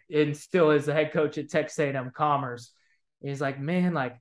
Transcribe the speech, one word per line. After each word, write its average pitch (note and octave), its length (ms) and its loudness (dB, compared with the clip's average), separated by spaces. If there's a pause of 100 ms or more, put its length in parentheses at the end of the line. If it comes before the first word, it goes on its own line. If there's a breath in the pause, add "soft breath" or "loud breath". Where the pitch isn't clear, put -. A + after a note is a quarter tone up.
(140)
and D3+ 240 2
still E3 320 4
is D3 160 4
the D3 80 0
head D#3 180 0
coach D3+ 280 0
at D3 100 -10
Texas D3+ 300 -2
A D3 80 0
and C#3 100 -4
M B2+ 160 -8
Commerce. C3+ 580 -2 (500)
And C#3 80 -8
he's C#3 120 -8
like, C#3 180 -4
"Man, F3 360 0
like, B2+ 260 -4